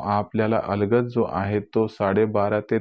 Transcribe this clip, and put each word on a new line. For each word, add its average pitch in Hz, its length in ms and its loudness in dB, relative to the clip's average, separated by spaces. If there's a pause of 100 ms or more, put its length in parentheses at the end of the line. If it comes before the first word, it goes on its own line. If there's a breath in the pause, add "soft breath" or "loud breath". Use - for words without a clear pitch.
आपल्याला 107 540 0
अलगद 104 440 0
जो 117 240 -2
आहे 98 280 -2 (160)
तो 110 120 2
साडेबारा 104 760 0
ते 113 200 -2